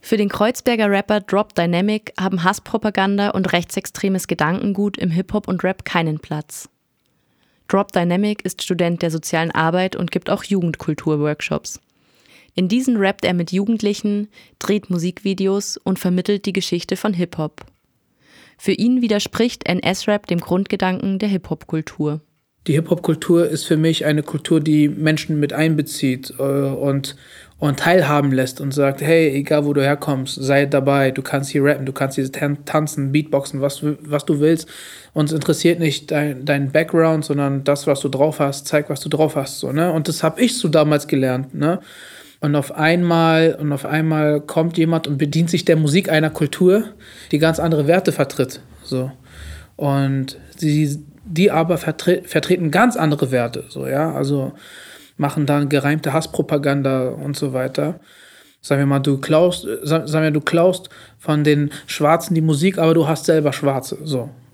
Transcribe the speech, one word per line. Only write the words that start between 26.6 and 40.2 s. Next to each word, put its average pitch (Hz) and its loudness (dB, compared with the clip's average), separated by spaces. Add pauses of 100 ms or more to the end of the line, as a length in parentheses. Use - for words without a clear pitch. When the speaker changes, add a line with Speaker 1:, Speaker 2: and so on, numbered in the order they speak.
Speaker 2:
und 143 0
teilhaben 147 4
lässt 131 -2
und 139 -4
sagt, 139 0
"Hey, 160 4
egal 147 0
wo 143 0
du 139 2
herkommst, 139 -2
sei 139 2
dabei, 139 2
du 135 -4
kannst 139 -4
hier 143 2
rappen, 139 2
du 135 -6
kannst 135 -4
hier 135 -2
tan-, 143 -4
tanzen, 147 -2
Beatboxen, 143 0
was 139 -2
du, 151 -2
was 147 -4
du 147 2
willst. 160 2 (460)
Uns 151 0
interessiert 165 2
nicht 156 -2
dein, 147 -2
dein 143 0
Background, 160 2
sondern 139 0
das, 143 0
was 139 2
du 143 -2
drauf 139 0
hast, 139 -2
zeig, 147 0
was 143 -4
du - -8
drauf 151 0
hast", 135 -6
so, 131 -6
ne? 165 0
Und 160 0
das 165 -4